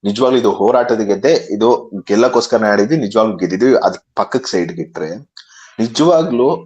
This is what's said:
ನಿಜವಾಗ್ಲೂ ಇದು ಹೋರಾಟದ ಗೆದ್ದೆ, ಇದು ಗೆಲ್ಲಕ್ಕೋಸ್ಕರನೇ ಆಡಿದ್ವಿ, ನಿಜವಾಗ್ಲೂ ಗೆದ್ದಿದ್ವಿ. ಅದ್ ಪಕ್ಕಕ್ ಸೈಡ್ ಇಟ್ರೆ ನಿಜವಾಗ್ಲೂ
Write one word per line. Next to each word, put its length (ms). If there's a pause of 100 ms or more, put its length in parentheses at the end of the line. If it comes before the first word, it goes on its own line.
ನಿಜವಾಗ್ಲೂ 340
ಇದು 120
ಹೋರಾಟದ 500
ಗೆದ್ದೆ, 540
ಇದು 360 (180)
ಗೆಲ್ಲಕ್ಕೋಸ್ಕರನೇ 580
ಆಡಿದ್ವಿ, 300
ನಿಜವಾಗ್ಲೂ 400
ಗೆದ್ದಿದ್ವಿ. 380
ಅದ್ 240 (180)
ಪಕ್ಕಕ್ 300
ಸೈಡ್ 260
ಇಟ್ರೆ 380 (680)
ನಿಜವಾಗ್ಲೂ 720 (180)